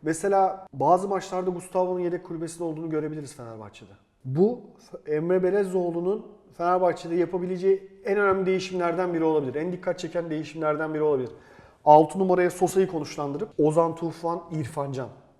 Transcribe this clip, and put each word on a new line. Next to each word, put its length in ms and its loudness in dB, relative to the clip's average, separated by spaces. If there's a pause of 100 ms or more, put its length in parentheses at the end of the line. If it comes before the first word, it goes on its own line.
Mesela 680 0
bazı 360 2
maçlarda 420 -4
Gustavo'nun 500 -4
yedek 240 -4
kulübesinde 400 -8
olduğunu 260 -6
görebiliriz 460 -6
Fenerbahçe'de. 560 -16 (320)
Bu 360 2 (460)
Emre 360 0
Belezoğlu'nun 840 0 (300)
Fenerbahçe'de 580 0
yapabileceği 760 0 (140)
en 140 0
önemli 280 2
değişimlerden 680 0
biri 100 0
olabilir. 300 2
En 180 -4
dikkat 260 -6
çeken 320 -6
değişimlerden 640 -4
biri 80 -2
olabilir. 280 0 (540)
Altı 340 8
numaraya 320 4
Sosa'yı 380 2
konuşlandırıp 600 -6 (100)
Ozan 360 4
Tufan, 480 -6 (100)
İrfan 400 -6
Can. 160 -6 (320)